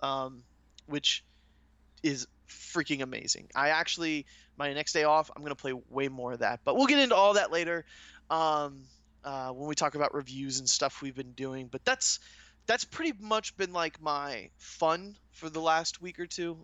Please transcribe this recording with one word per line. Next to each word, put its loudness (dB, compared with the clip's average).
um, -4
which -2
is -2
freaking -4
amazing. -4
I 2
actually, -2
my -2
next -4
day 4
off, 4
I'm -12
gonna -6
play -6
way -2
more -6
of -8
that, 0
but 2
we'll 6
get 6
into 6
all 8
that 4
later, 0
um, 2
uh, -6
when -8
we -2
talk 2
about 2
reviews -6
and 0
stuff 0
we've -8
been -10
doing. -8
But -10
that's, 0
that's 2
pretty -4
much -2
been, -2
like, -4
my -4
fun -2
for -12
the -6
last 0
week -12
or -6
two. -6